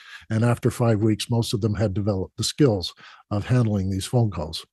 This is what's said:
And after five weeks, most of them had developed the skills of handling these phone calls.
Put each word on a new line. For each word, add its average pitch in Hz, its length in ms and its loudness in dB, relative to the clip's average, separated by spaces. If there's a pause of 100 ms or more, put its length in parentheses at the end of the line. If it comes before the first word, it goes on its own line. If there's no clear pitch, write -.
(300)
And 110 160 2
after 120 240 0
five 113 300 2
weeks, 110 280 0
most 117 240 0
of 117 80 -2
them 104 140 0
had 101 180 0
developed 98 460 -4
the 107 60 -4
skills 107 500 2 (360)
of 104 140 -2
handling 104 460 0
these 92 160 -4
phone 117 240 2
calls. 80 420 -8